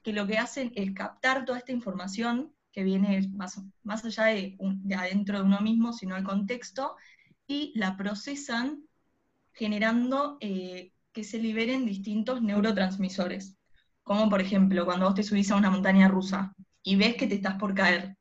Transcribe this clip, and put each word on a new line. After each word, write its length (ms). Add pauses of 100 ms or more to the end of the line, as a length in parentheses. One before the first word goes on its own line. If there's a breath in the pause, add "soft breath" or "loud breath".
que 120
lo 120
que 140
hacen 360
es 180
captar 520
toda 140
esta 120
información 800 (200)
que 120
viene 500
más, 280 (220)
más 200
allá 200
de 340
un, 300
de 80
adentro 420
de 60
uno 180
mismo, 320
sino 220
del 80
contexto, 720 (500 loud breath)
y 300
la 220
procesan 840 (720)
generando, 840
eh, 520 (220)
que 120
se 120
liberen 480
distintos 560
neurotransmisores. 1160 (460)
Como 260
por 120
ejemplo, 440
cuando 200
vos 100
te 80
subís 280
a 60
una 120
montaña 380
rusa 480 (260)
y 140
ves 200
que 120
te 80
estás 200
por 200
caer 460